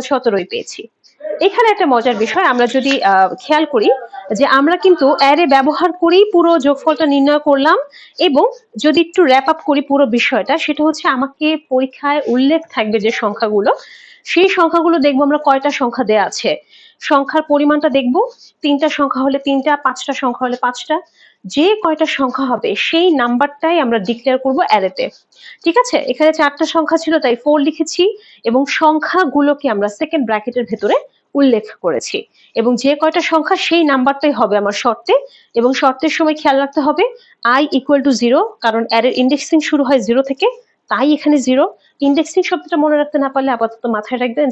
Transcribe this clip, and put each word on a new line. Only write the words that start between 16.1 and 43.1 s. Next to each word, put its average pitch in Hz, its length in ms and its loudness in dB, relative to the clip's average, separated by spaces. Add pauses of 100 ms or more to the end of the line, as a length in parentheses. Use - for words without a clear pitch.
আছে, - 220 -4 (580)
সংখ্যার 294 420 0
পরিমাণটা 294 460 2
দেখবো, 254 220 0 (440)
তিনটা 285 240 0 (100)
সংখ্যা 269 280 -2
হলে 277 120 0 (100)
তিনটা, 277 240 0 (140)
পাঁচটা - 360 -4
সংখ্যা 247 240 -4
হলে 247 200 -4
পাঁচটা, 247 320 -4 (480)
যে 294 220 0 (160)
কয়টা 311 240 0 (100)
সংখ্যা 269 340 -2
হবে - 180 -4 (180)
সেই 339 200 2 (140)
নাম্বারটাই 285 600 0
আমরা 233 140 0 (100)
ডিক্লেয়ার 262 380 -2
করবো 269 240 0
অ্যারেতে। 190 360 0 (580)
ঠিক 330 200 0
আছে, 330 140 -2 (140)
এখানে 311 280 2
চারটা 285 340 0
সংখ্যা 320 300 0
ছিল 320 100 -2 (100)
তাই 233 200 0
ফোর 302 140 2 (100)
লিখেছি, 320 360 -4 (460)
এবং 254 120 2 (180)
সংখ্যাগুলোকে 294 920 0
আমরা 202 140 -2 (120)
সেকেন্ড 302 300 -2
ব্র্যাকেটের 226 400 -4
ভেতরে 220 280 -2 (420)
উল্লেখ 247 260 2 (180)
করেছি, 156 340 -4 (380)
এবং 226 160 0 (120)
যে 277 80 2 (100)
কয়টা 320 200 0 (100)
সংখ্যা 320 260 0 (100)
সেই 339 240 2
নাম্বারটাই 277 480 0
হবে 208 220 0
আমার 202 220 -2
শর্তে, 240 300 0 (460)
এবং 240 100 2 (120)
শর্তের 277 360 0
সময় 311 240 0
খেয়াল 277 220 2
রাখতে 277 240 -4
হবে 302 160 0 (560)
i - 20 2 (160)
equal 277 280 2
to 277 60 2 (100)
zero, 247 200 2 (220)
কারণ 226 280 0
অ্যারের 226 220 0 (100)
ইন্ডেক্সিং 285 340 0 (120)
শুরু 285 180 0
হয় 262 200 2
জিরো 240 220 2
থেকে, 277 180 -2 (440)
তাই 233 240 0
এখানে 294 220 0 (100)
জিরো। 262 180 2 (420)
ইন্ডেক্সিং 302 420 0
শব্দটা 349 340 -4
মনে 302 180 2
রাখতে 294 220 -4